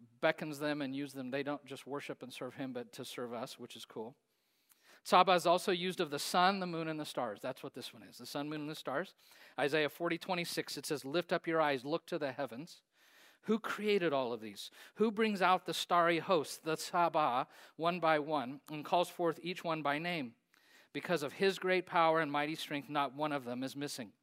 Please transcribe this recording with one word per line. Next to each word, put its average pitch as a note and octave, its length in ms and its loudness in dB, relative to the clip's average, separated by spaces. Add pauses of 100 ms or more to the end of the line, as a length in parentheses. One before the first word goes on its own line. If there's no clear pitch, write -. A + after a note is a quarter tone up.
(200)
beckons D#3 380 0
them D3 240 -4
and C3+ 120 -6
uses C#3 200 -8
them. C3 160 -8
They C#3 120 -2
don't C#3+ 240 -6
just C3 200 -14
worship C#3+ 360 -8
and B2+ 100 -12
serve B2+ 220 -10
him, C3 180 -8
but A#2+ 200 -10
to C3 120 -12
serve A#2+ 300 -8
us, - 240 -8
which A#2+ 180 -14
is A2+ 80 -16
cool. A#2 300 -12 (920)
Saba F#3 280 8
is F3 140 4
also F3+ 260 4
used F3+ 280 0
of D#3 100 -2
the C#3+ 80 -2
sun, F#3+ 420 4
the F3+ 60 -2
moon, E3 200 -4
and D#3 140 -4
the D3 40 -6
stars. A#2 360 -6
That's C3 220 -8
what C#3 100 -10
this - 220 -12
one A2+ 80 -20
is, F2+ 160 -20
the B2 80 -16
sun, D3 220 -6
moon, D3+ 120 -6
and D3 100 -6
the D#3 40 -8
stars. D3 400 -4 (440)
Isaiah D3 300 4
forty E3+ 300 -2
twenty-six, F3 580 -4
it C#3+ 80 -8
says, D3 200 -4
"Lift C#3+ 280 -2
up E3+ 140 0
your D#3+ 160 4
eyes, C#3 220 2
look D3+ 220 -4
to E3+ 120 -4
the D3 120 -4
heavens. C3+ 520 -8 (600)
Who A3 160 0
created G3+ 540 2
all B2+ 220 2
of A2+ 80 -6
these? G#2 280 -12 (260)
Who A3 140 4
brings G#3+ 300 2
out F3+ 240 6
the F3 80 -4
starry E3+ 460 4
hosts, D#3 400 2
the D#3+ 180 -2
Saba, D#3 680 2 (300)
one F3 240 0
by D#3+ 180 6
one, C#3+ 420 -2 (100)
and D3+ 140 -8
calls F3 240 4
forth E3 340 0
each F3+ 220 -6
one D#3+ 180 -2
by C#3+ 160 2
name? D#3+ 360 -4 (580)
Because D3 300 -2
of C#3 120 -4
his F#3+ 240 2
great F#3 280 0
power E3 340 4
and D3+ 100 0
mighty D3 260 -2
strength, C#3+ 340 -6
not C#3+ 240 0
one D3 180 -2
of C#3+ 120 -2
them B2 180 -6
is C3 120 -6
missing." C#3 360 -8 (120)